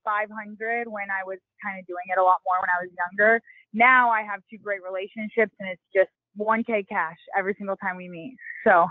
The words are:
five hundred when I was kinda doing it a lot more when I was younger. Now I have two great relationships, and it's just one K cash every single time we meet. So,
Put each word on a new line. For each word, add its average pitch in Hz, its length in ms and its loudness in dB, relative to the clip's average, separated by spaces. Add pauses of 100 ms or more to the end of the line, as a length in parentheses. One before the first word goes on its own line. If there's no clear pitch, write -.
five 214 260 -2
hundred 220 580 -6
when 202 220 -10
I 190 140 -4
was 190 160 -10 (240)
kinda 190 240 -10
doing 180 220 -8
it 185 100 0
a 185 40 6
lot 185 220 4
more 185 160 0
when 190 80 -2
I 180 140 0
was 180 100 -14
younger. 202 480 2 (320)
Now 240 380 6
I 220 100 0
have 208 280 -10
two 220 100 -18
great 196 240 -6
relationships, 202 760 -4
and 196 100 -12
it's 185 120 -12 (100)
just 190 200 4 (240)
one 220 280 0
K 214 200 -2
cash 175 340 -6 (180)
every 196 200 -2
single 196 220 -6
time 185 200 -8
we 180 100 -14
meet. 170 300 -14 (260)
So, 180 280 6